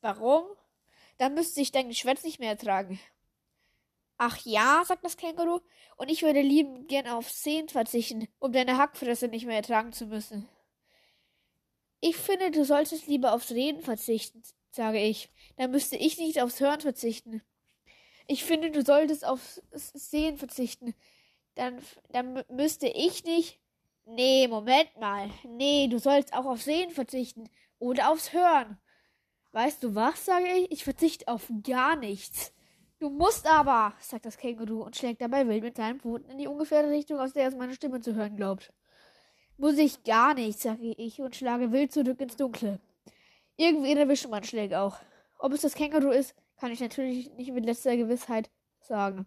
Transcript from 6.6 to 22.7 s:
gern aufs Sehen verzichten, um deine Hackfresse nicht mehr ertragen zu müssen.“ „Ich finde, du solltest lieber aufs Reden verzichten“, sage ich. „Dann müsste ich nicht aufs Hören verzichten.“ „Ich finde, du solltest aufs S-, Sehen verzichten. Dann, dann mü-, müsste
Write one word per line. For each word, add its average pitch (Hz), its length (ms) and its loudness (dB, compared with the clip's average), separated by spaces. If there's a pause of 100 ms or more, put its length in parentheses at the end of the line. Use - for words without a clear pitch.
gern 269 200 -2
aufs 240 360 -8
Sehen 311 260 -4
verzichten, 226 580 -2 (120)
um 262 140 -2
deine 254 240 2
Hackfresse 240 500 0
nicht 226 180 -6
mehr 226 120 -2
ertragen 226 360 0
zu 240 140 -12
müssen.“ 208 400 -10 (1500)
„Ich 330 160 0
finde, 381 360 -2
du 302 140 2
solltest 302 420 0
lieber 262 260 2
aufs 240 180 -4
Reden 285 300 -2
verzichten“, 226 600 -4 (300)
sage 220 280 -2
ich. 214 300 -2 (280)
„Dann 254 140 -2
müsste 269 260 0
ich 311 200 0
nicht 320 240 0
aufs 247 180 -2
Hören 285 220 2
verzichten.“ 233 600 -6 (840)
„Ich 277 180 -2
finde, 320 260 0
du 294 120 0
solltest 294 420 4
aufs - 360 -6 (100)
S-, - 220 -16
Sehen 302 440 -4
verzichten. 247 580 -8 (600)
Dann, 247 260 -8 (300)
dann 254 220 -4
mü-, 254 200 -10
müsste 285 340 0